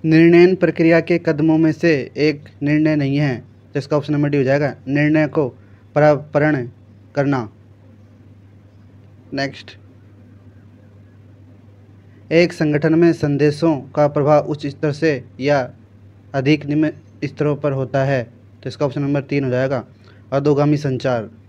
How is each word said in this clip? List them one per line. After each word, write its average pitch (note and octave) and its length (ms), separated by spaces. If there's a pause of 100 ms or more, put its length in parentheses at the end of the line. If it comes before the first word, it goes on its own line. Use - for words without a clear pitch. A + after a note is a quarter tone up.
निर्णयन E3+ 500
प्रक्रिया E3 440
के E3+ 180
कदमों D#3+ 400
में D#3+ 140
से D3+ 460
एक D3 260 (200)
निर्णय D3+ 320
नहीं C#3 220
है, C#3 200 (360)
तो C#3+ 60
इसका D3 180
ऑप्शन D3+ 160
नंबर D3 160
डी C#3+ 80
हो C#3 60
जाएगा, C#3 320 (120)
निर्णय D3+ 400
को C#3+ 220 (460)
परापरण D3 720 (460)
करना। C#3 340 (1800)
नेक्स्ट, - 440 (2500)
एक E3+ 220
संगठन D#3 420
में E3+ 180
संदेशों D3 680
का D3 260
प्रभाव D3 380
उच्च D3 220
स्तर D3 240
से C#3+ 340 (140)
या C3+ 320 (600)
अधिक C#3+ 320
निम्न D3 260 (340)
स्तरों D3 300
पर D3 160
होता C3+ 320
है, C3+ 200 (400)
तो C3+ 60
इसका D3 160
ऑप्शन C#3+ 160
नंबर C#3+ 200
तीन C#3 220
हो B2+ 60
जाएगा, C3 360 (480)
अधोगामी C#3+ 440
संचार। B2+ 520 (200)